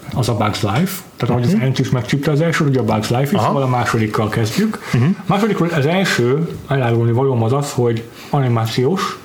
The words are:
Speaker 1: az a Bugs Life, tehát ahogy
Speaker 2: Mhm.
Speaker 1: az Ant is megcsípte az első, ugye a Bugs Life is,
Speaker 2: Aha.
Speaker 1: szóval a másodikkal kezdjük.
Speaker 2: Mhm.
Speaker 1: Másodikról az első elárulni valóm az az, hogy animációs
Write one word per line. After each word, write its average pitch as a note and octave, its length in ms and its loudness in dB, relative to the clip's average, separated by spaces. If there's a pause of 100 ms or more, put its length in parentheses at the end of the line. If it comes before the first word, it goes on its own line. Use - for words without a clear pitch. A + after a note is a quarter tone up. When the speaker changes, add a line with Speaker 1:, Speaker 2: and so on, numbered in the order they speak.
(140)
Speaker 1:
az A#2 160 0
a A#2+ 60 0
Bugs G#2+ 260 -2
Life, C#3 320 0 (240)
tehát A#2+ 180 0
ahogy A#2+ 100 0
Speaker 2:
Mhm. F3 160 4
Speaker 1:
az - 60 0
Ant B2+ 120 0
is C3 100 0
megcsípte C#3 420 0
az D3 100 2
első, E3 240 0
ugye C3 140 2
a A#2 40 0
Bugs G#2+ 260 0
Life A#2+ 140 2
is, C#3 80 -2
Speaker 2:
Aha. - 160 2
Speaker 1:
szóval C#3+ 140 0
a C3+ 60 0
másodikkal A2+ 600 0
kezdjük. A#2 500 0 (140)
Speaker 2:
Mhm. A#2+ 100 4 (220)
Speaker 1:
Másodikról G3+ 520 0
az C3+ 80 2
első D#3 600 0 (200)
elárulni A#2 440 2
valóm B2 320 2
az A2 100 2
az, C#3+ 180 -2
hogy A#2 320 0 (260)
animációs B2+ 960 0